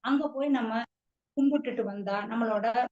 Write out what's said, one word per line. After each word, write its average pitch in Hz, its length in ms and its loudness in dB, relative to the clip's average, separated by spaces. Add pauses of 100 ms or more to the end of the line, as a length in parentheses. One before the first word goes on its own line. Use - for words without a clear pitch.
அங்க 285 280 2
போய் 277 180 -2
நம்ம 233 340 0 (540)
கும்பிட்டுட்டு 269 460 2
வந்தா 202 420 -4
நம்மளோட 226 680 0